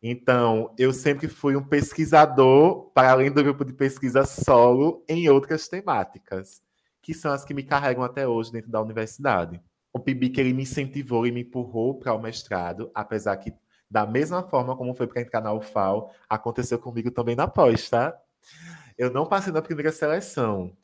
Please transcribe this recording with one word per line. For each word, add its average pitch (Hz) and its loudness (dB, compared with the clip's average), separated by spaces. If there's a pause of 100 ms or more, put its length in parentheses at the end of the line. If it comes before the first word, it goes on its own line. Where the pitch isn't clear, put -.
Então, 117 0
eu 131 2
sempre 143 -2
fui 139 -2
um 139 -4
pesquisador, 143 4
para 131 6
além 131 4
do 143 2
grupo 139 -2
de 127 -14
pesquisa 135 0
solo, 127 4
em 165 2
outras 143 4
temáticas, - -6 (400)
que 160 -12
são 156 -6
as 139 -6
que 143 -12
me 139 -8
carregam 135 -2
até 127 -4
hoje 113 -2
dentro 117 -12
da 110 -2
universidade. 110 -4 (300)
O 127 -8
pibic, 127 -2
ele 127 2
me 131 -4
incentivou 131 -4
e 120 0
me 120 -6
empurrou 120 -4
para 123 -4
o 110 -4
mestrado, 101 -8
apesar 104 -4
que, - -14 (380)
da 107 0
mesma 147 -2
forma 127 -2
como 123 -8
foi 120 -4
para 120 -8
entrar 117 -6
na 107 -4
ufal, 107 -4 (160)
aconteceu 117 -4
comigo 117 -8
também 120 -4
na 151 -2
pós, 117 2
tá? 127 -2 (800)
Eu 123 0
não 139 -2
passei 196 -2
na 156 -2
primeira 156 -4
seleção. 131 -4